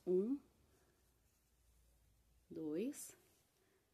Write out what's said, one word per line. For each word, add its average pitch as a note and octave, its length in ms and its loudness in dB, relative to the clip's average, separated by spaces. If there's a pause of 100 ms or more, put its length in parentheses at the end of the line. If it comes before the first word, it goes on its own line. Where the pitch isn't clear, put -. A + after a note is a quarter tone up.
Um, G3 320 4 (2000)
dois. E3 720 -4 (760)